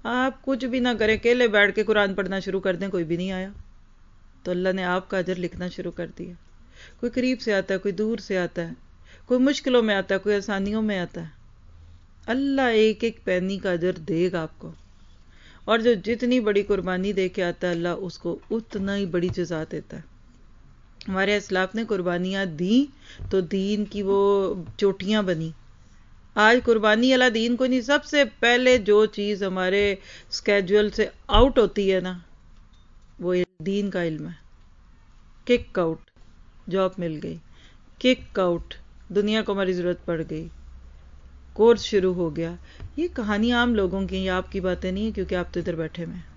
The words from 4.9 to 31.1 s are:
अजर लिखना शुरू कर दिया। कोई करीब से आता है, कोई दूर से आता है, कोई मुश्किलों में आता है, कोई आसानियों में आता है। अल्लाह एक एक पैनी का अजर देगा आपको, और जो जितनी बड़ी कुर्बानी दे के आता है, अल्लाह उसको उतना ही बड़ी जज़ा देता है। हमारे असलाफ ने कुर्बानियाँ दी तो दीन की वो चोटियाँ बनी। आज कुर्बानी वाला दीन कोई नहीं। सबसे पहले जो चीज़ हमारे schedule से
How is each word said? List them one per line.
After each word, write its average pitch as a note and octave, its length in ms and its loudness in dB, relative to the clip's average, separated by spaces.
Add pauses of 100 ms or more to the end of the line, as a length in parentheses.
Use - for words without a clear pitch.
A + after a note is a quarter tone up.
अजर F3+ 200 -2
लिखना F3+ 320 -6
शुरू F3+ 220 -10
कर E3+ 140 -8 (100)
दिया। F3 200 -14 (640)
कोई A#3+ 120 -2
करीब B3+ 280 0
से A3 140 -2
आता F#3+ 200 0
है, F#3 60 0
कोई G3+ 140 -2
दूर A3 260 -2
से G3 180 -4
आता F3 240 -4
है, E3 140 -10 (520)
कोई B3 120 2
मुश्किलों B3+ 420 2
में G#3+ 120 2
आता G3 200 0
है, F#3+ 60 0
कोई G#3 140 0
आसानियों G3+ 480 -2
में G#3 160 -2
आता F3 220 -8
है। D#3 120 -12 (960)
अल्लाह C4+ 420 0
एक A3 340 4
एक A3+ 220 -4
पैनी F#3 320 -2
का F#3 140 -2
अजर F3+ 340 -2
देगा E3 360 0
आपको, D#3+ 300 -12 (960)
और A3+ 140 2
जो A#3+ 200 6
जितनी A#3+ 400 0
बड़ी G3+ 220 2
कुर्बानी F#3 500 -2
दे F#3 160 0
के F#3+ 140 -4
आता F3 240 -2
है, F3 60 0
अल्लाह E3+ 200 -2 (100)
उसको E3+ 340 -8 (140)
उतना G3+ 420 -6
ही G3 140 -2
बड़ी F3+ 220 -2
जज़ा E3 360 -6
देता - 300 -12
है। D#3+ 80 -16 (960)
हमारे G3 320 0
असलाफ F#3+ 400 -2
ने A3+ 120 -4
कुर्बानियाँ F#3 640 -2
दी G3 400 2 (420)
तो F#3+ 120 2
दीन G3 440 -2
की G#3 180 -8
वो G3 140 2 (600)
चोटियाँ G3 460 0
बनी। E3 280 -2 (880)
आज A3+ 260 6
कुर्बानी A3 460 4
वाला B3+ 200 6
दीन A3+ 260 0
कोई C4 120 2
नहीं। B3+ 140 2
सबसे C#4+ 420 2 (120)
पहले B3 440 6
जो G#3 280 6
चीज़ G3+ 360 -4
हमारे F#3 380 2 (500)
schedule G3+ 600 2
से - 180 0 (200)